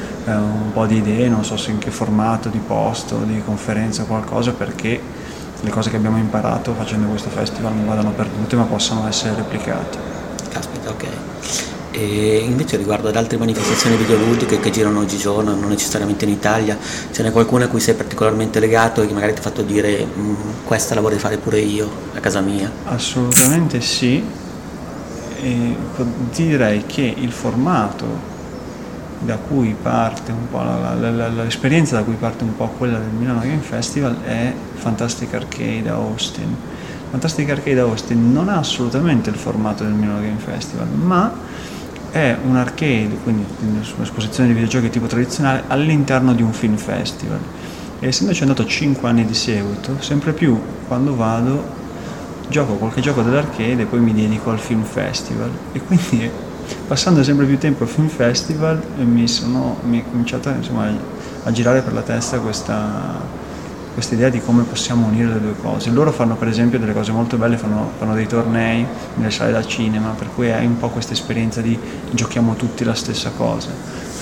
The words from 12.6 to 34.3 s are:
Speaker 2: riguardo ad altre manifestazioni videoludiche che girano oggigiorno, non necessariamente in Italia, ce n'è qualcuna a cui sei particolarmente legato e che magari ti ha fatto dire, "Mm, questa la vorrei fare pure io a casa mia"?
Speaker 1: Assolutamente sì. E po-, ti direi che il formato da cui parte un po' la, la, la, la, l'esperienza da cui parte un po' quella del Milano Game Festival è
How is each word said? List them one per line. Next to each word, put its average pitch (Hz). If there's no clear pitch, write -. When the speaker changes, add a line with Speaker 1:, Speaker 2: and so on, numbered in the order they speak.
Speaker 2:
riguardo 104
ad 107
altre 113
manifestazioni 113
videoludiche 110
che 104
girano 104
oggigiorno, 101
non 101
necessariamente 104
in 104
Italia, 107
ce -
n'è 110
qualcuna 117
a -
cui 117
sei 113
particolarmente 110
legato 113
e 104
che 98
magari 104
ti 107
ha -
fatto 104
dire, 104
"Mm, 104
questa 113
la 107
vorrei 104
fare 104
pure 110
io 104
a -
casa 95
mia"? 101
Speaker 1:
Assolutamente 127
sì. 131
E 120
po-, 127
ti 165
direi 110
che -
il 120
formato 120
da 113
cui 117
parte 117
un 117
po' 123
la, 120
la, 117
la, 117
la, 117
l'esperienza 131
da 107
cui 110
parte 117
un 110
po' 117
quella 120
del 110
Milano 120
Game 139
Festival 120
è 117